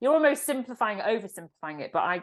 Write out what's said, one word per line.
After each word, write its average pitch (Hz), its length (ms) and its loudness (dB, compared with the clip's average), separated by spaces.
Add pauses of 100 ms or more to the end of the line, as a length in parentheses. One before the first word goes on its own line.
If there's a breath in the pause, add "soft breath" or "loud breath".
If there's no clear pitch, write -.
you're 262 120 4
almost 302 320 4
simplifying 247 540 -2
it, - 80 -2
oversimplifying 170 760 -6
it. 135 120 -8
But 165 80 2
I, 175 220 0